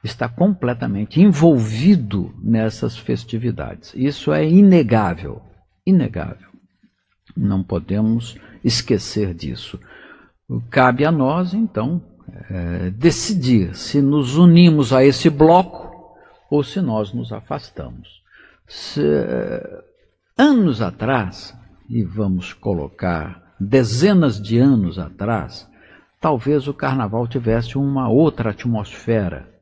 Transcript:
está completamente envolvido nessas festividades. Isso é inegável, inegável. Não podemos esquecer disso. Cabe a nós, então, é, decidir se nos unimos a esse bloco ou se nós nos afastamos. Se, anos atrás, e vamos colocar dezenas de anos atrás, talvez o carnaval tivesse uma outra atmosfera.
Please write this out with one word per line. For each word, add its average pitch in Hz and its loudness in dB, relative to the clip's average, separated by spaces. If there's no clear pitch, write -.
está 120 -6
completamente 120 -2
envolvido 139 2
nessas 110 -2
festividades. 113 -8
Isso 139 -2
é 156 0
inegável, 113 4
inegável. 135 -2
Não 98 -2
podemos 110 -4
esquecer 104 -2
disso. 71 -12
Cabe 127 2
a 160 2
nós, 170 -2
então, 175 -4
é, 90 -4
decidir 123 0
se - -4
nos 139 0
unimos 165 6
a 131 6
esse 143 4
bloco 165 2
ou 147 0
se 196 -6
nós 107 -2
nos 120 -10
afastamos. - -14
Se, - -8
anos 208 2
atrás, 107 -6
e 117 -4
vamos 92 -4
colocar 87 -8
dezenas 123 2
de 110 -2
anos 107 2
atrás, 98 -8
talvez 143 0
o 139 -6
carnaval 120 -2
tivesse 117 -2
uma 139 -2
outra 127 2
atmosfera. 104 -4